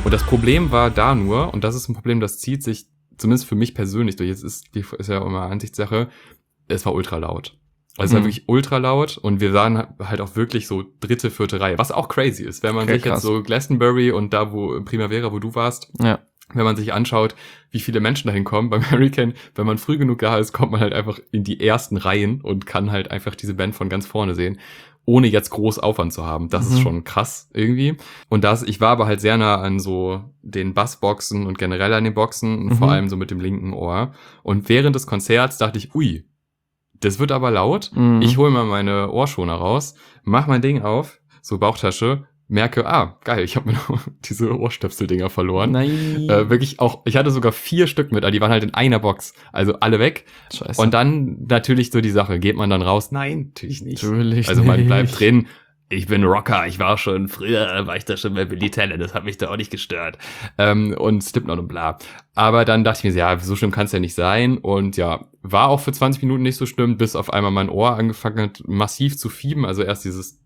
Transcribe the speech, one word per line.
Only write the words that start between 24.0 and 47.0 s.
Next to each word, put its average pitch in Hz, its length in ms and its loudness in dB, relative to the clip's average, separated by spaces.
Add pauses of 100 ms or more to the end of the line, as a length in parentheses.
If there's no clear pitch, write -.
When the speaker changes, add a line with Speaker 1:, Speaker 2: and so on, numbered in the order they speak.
Speaker 1:
vorne 101 260 -2
sehen, 87 260 -4 (460)
ohne 123 220 6
jetzt 107 240 2
groß 107 280 -2
Aufwand 90 340 -2
zu 80 120 -8
haben. 80 240 -4
Das 90 160 0
ist 127 140 4
Speaker 2:
Mhm. - 20 4
Speaker 1:
schon 85 220 0
krass - 500 -6
irgendwie. 127 440 0 (320)
Und 104 160 2
das, 117 180 2
ich 104 180 -4
war 110 80 6
aber 117 160 4
halt 104 160 0
sehr 110 160 4
nah 107 240 4
an 95 180 0
so 92 440 -4 (180)
den 95 320 -6
Bassboxen 101 720 -2
und 95 140 -6
generell 95 340 0
an 110 120 2
den 107 100 0
Boxen 110 420 -2 (120)
und 123 60 4
vor 127 120 4
Speaker 2:
Mhm. 143 60 6
Speaker 1:
allem 95 160 2
so 95 80 -4
mit 92 120 -4
dem 92 120 -6
linken 95 320 -4
Ohr. 95 400 -4 (300)
Und 101 260 0
während 135 260 4
des 131 100 -4
Konzerts 113 520 0
dachte 110 200 -2
ich, - 160 -10
„Ui, 104 300 0 (800)
das 101 180 -2
wird 139 140 0
aber 127 180 0
laut.“ 113 420 0
Speaker 2:
Mhm. 120 280 4
Speaker 1:
Ich 120 160 4
hol 143 120 6
mal 123 140 4
meine 101 480 0
Ohrschoner 95 440 -2
raus, 104 400 -2 (280)
mach 127 240 2
mein 127 140 2
Ding 135 220 0
auf, 113 360 -4 (220)
so - 160 -6
Bauchtasche, 110 680 0 (240)
merke, 113 380 0
„Ah, 101 400 0
geil, 110 180 0
ich 90 140 -6
hab - 80 -4
mir 110 80 0
noch - 260 -4 (120)
<laughs> - 180 -20
diese 110 280 -2
Ohrstöpseldinger 92 720 -4
verloren.“ 92 420 0
Speaker 2:
Nein. 131 180 2 (400)
Speaker 1:
Äh, 107 200 4
wirklich 123 300 2
auch, 120 260 0